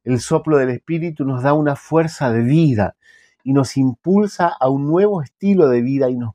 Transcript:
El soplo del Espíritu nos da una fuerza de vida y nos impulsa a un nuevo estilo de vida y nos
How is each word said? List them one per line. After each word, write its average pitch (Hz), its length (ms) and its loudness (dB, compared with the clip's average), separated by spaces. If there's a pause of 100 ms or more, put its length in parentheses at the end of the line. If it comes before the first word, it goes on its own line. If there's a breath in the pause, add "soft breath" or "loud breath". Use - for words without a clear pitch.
El 123 160 -2
soplo 156 380 0
del 131 120 0
Espíritu 160 540 -6
nos 131 180 -4
da 143 100 2
una 147 240 0
fuerza 160 540 -2
de 117 120 0
vida 127 540 2 (460 soft breath)
y 135 100 -4
nos 135 240 0
impulsa 175 720 0
a 131 200 -2
un 139 180 -2
nuevo 185 360 0
estilo 185 460 2
de 123 120 2
vida 131 300 0
y 127 60 -4
nos 120 180 -6